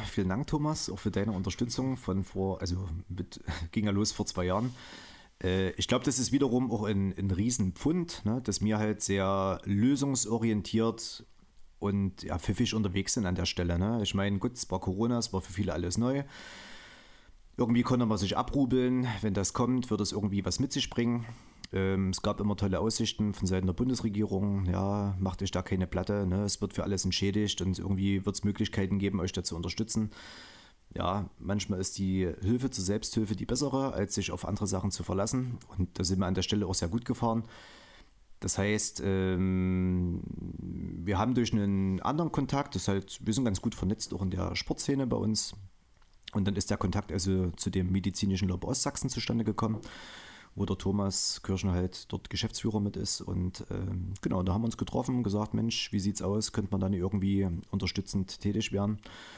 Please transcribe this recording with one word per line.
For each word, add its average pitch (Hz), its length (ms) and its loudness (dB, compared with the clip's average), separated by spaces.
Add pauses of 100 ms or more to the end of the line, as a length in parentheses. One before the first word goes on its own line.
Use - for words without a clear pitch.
Vielen 98 220 0
Dank, 107 200 0
Thomas, 151 420 0
auch 95 80 -6
für 101 140 -2
deine 101 180 0
Unterstützung 120 680 -2
von 95 280 -2
vor, 95 360 -2
also 90 280 -2 (200)
mit, 90 320 -8 (160)
<laughs> 82 140 -6
ging 107 140 0
ja 104 80 2
los 101 180 2
vor - 160 -4
zwei 90 200 -2
Jahren. 113 280 0 (640)
Äh, 92 340 2
ich - 120 -2
glaub, 123 160 0
das 131 160 2
ist 123 140 0
wiederum 127 400 2
auch 107 100 0
ein, 98 340 0
ein 95 140 -2
Riesenpfund, 123 960 0
ne, 113 180 0
dass 104 180 -2
wir 107 180 2
halt 107 240 0
sehr 98 600 0
lösungsorientiert 113 1600 0 (520)
und, 98 460 0
ja, - 140 -4
pfiffig 107 360 0
unterwegs 101 400 0
sind 113 100 2
an 90 120 2
der 85 100 0
Stelle, 87 320 0
ne? 110 240 2
Ich 98 140 -2
mein, 98 240 2
gut, 123 140 -2
es - 180 -6
war 185 80 -2
Corona, 117 380 0
es - 140 -2
war 95 80 0
für - 120 -10
viele 92 200 -2
alles 87 240 -2
neu. 131 280 2 (1300)
Irgendwie 120 280 2
konnte 123 200 4
man 107 140 2
sich 95 180 0
abrubeln, 127 720 2 (140)
wenn 104 140 0
das 98 180 0
kommt, 123 380 0
wird 104 100 0
es 101 100 0
irgendwie 98 340 0
was - 140 0
mit 131 140 0
sich 135 180 -2
bringen. 117 340 0 (480)
Ähm, 95 380 2
es - 120 -2
gab 104 180 -2
immer 104 160 2
tolle 95 240 0
Aussichten 107 540 0
von 95 120 -2
Seiten 92 200 2
der 92 80 2
Bundesregierung. 101 880 0
„Ja, 98 560 2
macht 95 220 -2
euch 98 80 -2
da 92 120 0
keine 92 240 0
Platte, 98 400 0
ne? 92 180 2
Es - 160 -2
wird 98 120 -2
für - 100 6
alles 95 220 8
entschädigt 98 560 4
und 95 180 4
irgendwie 95 460 4
wird's 98 200 0
Möglichkeiten 101 540 2
geben, 95 220 2
euch 90 120 2
da 87 120 -2
zu - 120 -4
unterstützen.“ 104 540 0 (840)
Ja, 92 340 0 (100)
manchmal 98 420 -2
ist - 180 -2
die 95 280 2 (140)
Hilfe 123 300 0
zur - 140 -4
Selbsthilfe 104 520 0
die - 80 -6
bessere, 135 480 0
als 98 220 -2
sich 92 180 -2
auf - 160 -6
andere 101 180 -2
Sachen 95 240 0
zu - 140 -4
verlassen. 117 540 0 (180)
Und 92 220 -2
da 92 60 0
sind 92 160 2
wir 95 60 4
an 95 80 2
der 92 80 2
Stelle 104 240 0
auch 92 80 -2
sehr - 140 0
gut 117 160 -2
gefahren. 117 400 0 (960)
Das - 160 -2
heißt, 104 480 0
ähm, 92 1160 2 (840)
wir 95 140 0
haben 117 160 2
durch 117 180 4
einen 98 480 2
anderen 151 320 0
Kontakt, 139 420 0
das - 140 0
halt, 98 340 -2
wir 110 120 0
sind 131 100 2
ganz 101 160 2
gut 117 140 -2
vernetzt, - 400 -2
auch 101 80 -4
in 92 80 0
der 90 260 -2
Sportszene - 500 -2
bei 117 120 0
uns. 101 360 -2 (800)
Und 98 140 0
dann 101 100 0
ist - 140 -2
der 101 80 2
Kontakt 98 340 0
also 92 440 2
zu - 120 -4
dem 92 240 2
medizinischen 95 560 2
Lab 92 160 -2
Ostsachsen - 460 -2
zustande 117 340 0
gekommen, 110 360 0 (760)
wo 101 120 -2
der 95 120 -2
Thomas 98 640 0
Kirschen 95 300 0
halt 90 400 -2
dort - 180 -8
Geschäftsführer 107 500 -2
mit 101 160 0
ist. - 240 -4
Und, 92 500 -4
ähm, 95 520 -4
genau, - 200 0
da 92 120 2
haben 110 80 0
wir 117 40 0
uns 113 120 -2
getroffen 123 380 -2
und 123 60 2
gesagt, 104 300 0
„Mensch, 113 400 -2
wie 104 80 0
sieht's 98 220 0
aus? 101 300 0
Könnte 101 180 -2
man 95 100 0
da 95 80 2
nicht 95 120 2
irgendwie 98 460 2 (240)
unterstützend 95 680 -2
tätig 104 320 0
werden?“ 101 280 0 (360)